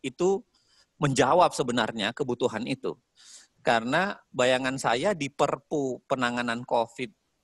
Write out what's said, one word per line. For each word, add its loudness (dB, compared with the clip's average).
itu 0
menjawab 4
sebenarnya -2
kebutuhan -2
itu. -6
Karena 0
bayangan 2
saya 0
di -4
Perpu -2
penanganan -2
covid -2